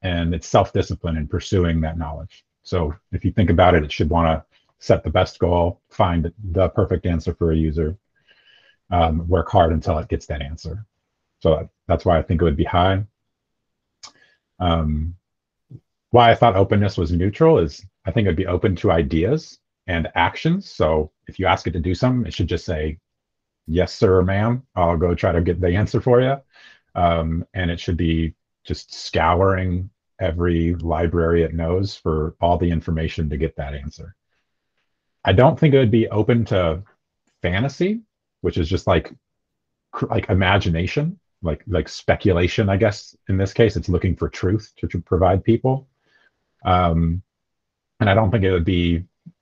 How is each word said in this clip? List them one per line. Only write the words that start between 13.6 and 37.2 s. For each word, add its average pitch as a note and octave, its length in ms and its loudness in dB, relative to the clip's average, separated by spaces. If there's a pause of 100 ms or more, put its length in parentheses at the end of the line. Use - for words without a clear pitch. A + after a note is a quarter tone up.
Um, E2 560 -2 (960)
why A#2 200 8
I A2+ 40 6
thought A2+ 220 4
openness G2+ 400 2
was E2+ 160 -2
neutral G#2 460 2
is E2 260 -4 (200)
I F#2 60 -4
think A2 140 0
it G2 40 2
would E2+ 60 0
be F#2 120 -2
open F2+ 300 0
to G2+ 140 0
ideas E2+ 680 0 (280)
and E2+ 280 -4
actions. D#3+ 540 -2
So D#2 420 0 (160)
if - 120 -16
you F#2 60 -2
ask F2+ 200 0
it F2 60 -4
to F2 80 -6
do F2+ 160 -2
something, B2+ 320 0
it D#2+ 60 -12
should F#2 140 -4
just E2+ 180 -6
say, D#2 340 -6 (680)
"Yes, E2+ 260 0
sir, F#2+ 240 4
or F2+ 60 4
ma'am, G#2+ 400 -2 (120)
I'll F2 220 2
go F2 180 0
try F2+ 160 0
to E2+ 100 0
get E2+ 200 -2
the F2+ 140 0
answer G#2+ 260 0
for B2 200 4
you." C3 160 0 (580)
Um, E2+ 580 0
and F2+ 180 -4
it F2 80 -6
should F2 180 -4
be E2 380 0 (300)
just - 280 -10
scouring F#2 960 0 (300)
every F2 560 0
library E2 680 0
it D#2+ 100 -2
knows F2 420 -4
for D#2 460 -4
all F2 160 2
the F2 120 0
information D#2+ 600 -4
to D2 80 -6
get D#2 180 -4
that C#2+ 180 -8
answer. C#2+ 420 -14 (1080)
I G2+ 100 2
don't B2 260 6
think D3+ 140 4
it C3+ 60 6
would A#2+ 120 4
be A2+ 180 2
open A2 360 0
to F2+ 380 0 (580)